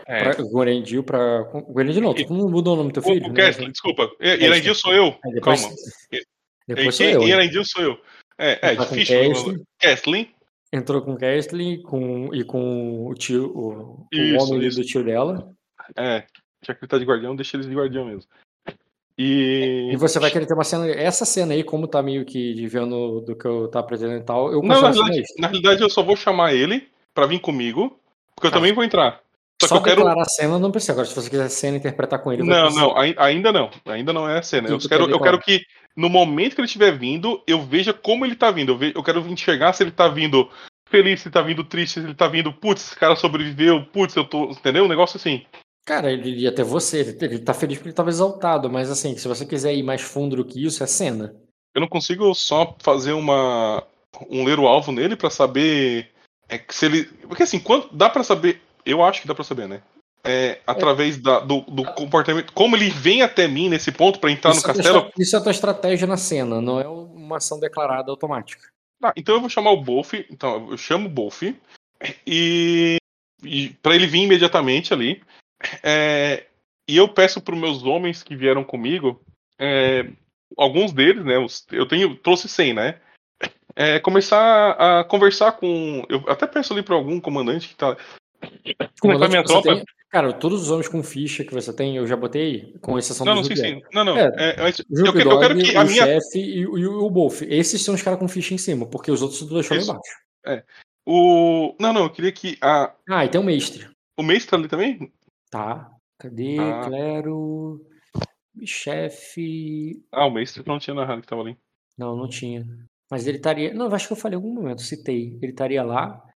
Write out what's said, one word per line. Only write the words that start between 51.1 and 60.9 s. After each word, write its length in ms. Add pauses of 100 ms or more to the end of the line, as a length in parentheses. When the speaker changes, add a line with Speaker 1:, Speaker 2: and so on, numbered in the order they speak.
Speaker 1:
Eu 80
não 60
consigo 460
só 460
fazer 320
uma, 680 (480)
um 140
ler 140
o 80
alvo 260
nele 240
pra 140
saber, 800 (400)
é, 100
que 160
se 120
ele, 180 (240)
porque 140
assim, 160
quando... 340
dá 180
pra 120
saber, 380 (240)
eu 180
acho 200
que 60
dá 60
pra 80
saber, 260
né? 140 (400)
É, 440
através 500